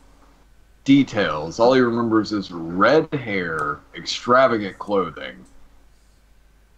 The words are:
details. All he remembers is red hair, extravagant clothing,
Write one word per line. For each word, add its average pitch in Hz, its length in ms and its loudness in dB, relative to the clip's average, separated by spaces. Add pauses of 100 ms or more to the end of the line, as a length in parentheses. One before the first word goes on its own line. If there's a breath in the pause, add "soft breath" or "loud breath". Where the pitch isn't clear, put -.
(840)
details. 92 760 0
All 123 140 6
he 131 80 6
remembers 113 500 0
is 98 180 -6
red 92 640 0
hair, 87 680 -6 (140)
extravagant 113 840 0
clothing, 73 640 -6 (1300)